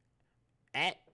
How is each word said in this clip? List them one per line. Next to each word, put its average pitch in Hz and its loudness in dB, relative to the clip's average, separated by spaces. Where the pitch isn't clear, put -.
at, 156 0